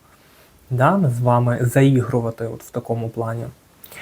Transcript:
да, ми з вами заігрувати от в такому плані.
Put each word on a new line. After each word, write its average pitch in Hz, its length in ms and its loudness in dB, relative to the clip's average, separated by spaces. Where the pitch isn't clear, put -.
да, 135 280 2
ми 165 120 2
з 120 100 -2
вами 120 420 2
заігрувати 123 840 2
от - 160 -14
в - 60 -20
такому 117 400 -6
плані. 117 360 -8